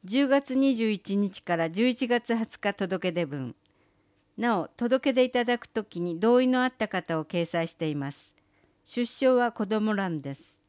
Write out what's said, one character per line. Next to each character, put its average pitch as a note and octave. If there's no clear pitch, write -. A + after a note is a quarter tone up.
十 B3+
月 C#4
二 C4+
十 A3+
一 G3
日 G3+
か F3
ら E3
十 G#3
一 B3
月 A#3
二 A3
十 -
日 G3+
届 F#3
け -
出 E3+
分。 C3+
な A3
お、 D3
届 C4
け -
出 B3+
い B3+
た A#3+
だ A#3+
く -
と A3
き -
に E3+
同 A#3+
意 B3+
の B3+
あ B3+
っ B3+
た G#3+
方 F3
を D#3
掲 E3+
載 E3
し -
て D#3+
い D3
ま C#3+
す。 -
出 A#3+
生 C4
は A#3+
子 A3
供 G#3+
欄 F#3
で C#3
す。 -